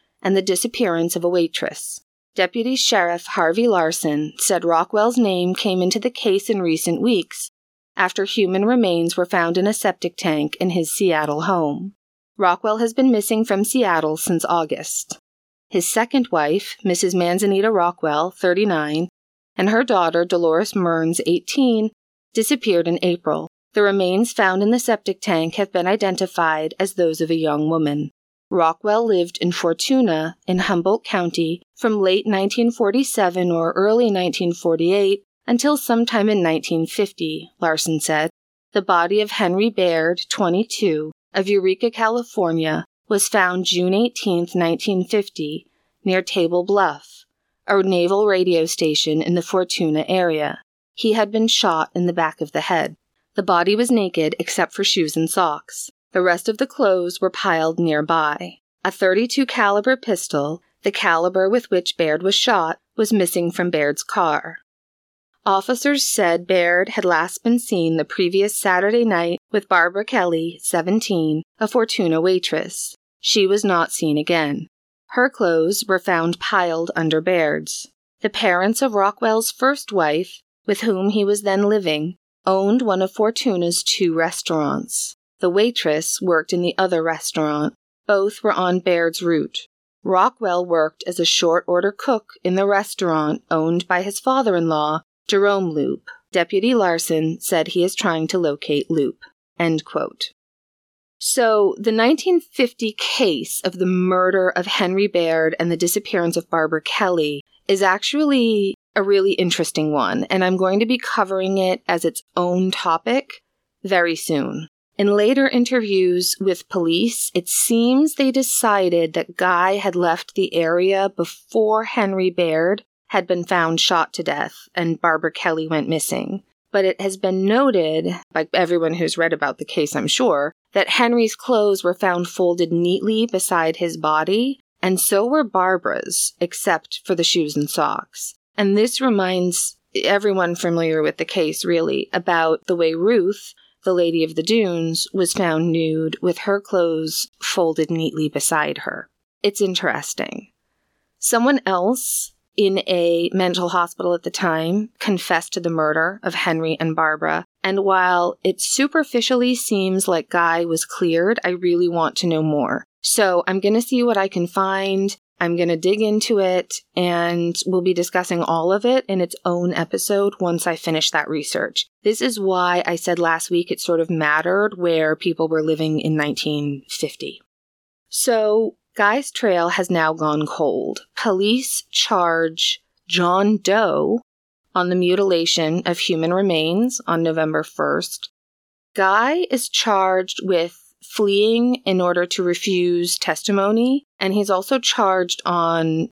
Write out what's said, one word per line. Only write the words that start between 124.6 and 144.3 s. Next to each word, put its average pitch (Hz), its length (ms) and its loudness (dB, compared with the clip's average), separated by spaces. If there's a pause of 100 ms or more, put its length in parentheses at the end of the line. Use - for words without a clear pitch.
and 165 260 -2
Barbara 160 320 0
Kelly 160 360 -2
went 156 200 -2
missing. - 540 -4 (300)
But 196 120 2
it 185 160 0
has 190 160 -4
been 190 280 0
noted, 180 720 2 (180)
by 160 220 -2
everyone 165 400 2
who's 170 240 -2
read 165 140 2
about 147 260 -2
the 151 60 -8
case, 151 320 -2
I'm 135 100 -2
sure, 160 460 0 (200)
that - 180 0
Henry's 240 440 2
clothes 208 480 0
were 175 120 0
found 175 340 0
folded 175 420 0
neatly 190 560 0
beside 170 500 0
his 170 200 -4
body, 165 640 0 (200)
and 185 200 0
so 208 260 2
were 294 160 2
Barbara's, 185 960 -2
except - 640 -4
for 185 120 -2
the 165 80 0
shoes 151 320 0
and 147 120 -2
socks. - 640 -6 (220)
And 202 200 2
this 240 240 0
reminds 185 800 -2 (180)
everyone 190 580 0
familiar 165 480 0
with 156 140 0
the 165 80 -4
case, 160 400 -4
really, 165 480 0
about 165 560 0
the 180 80 0
way 165 180 0
Ruth, 196 580 0 (300)
the 185 100 0
Lady 170 300 2
of 160 140 -4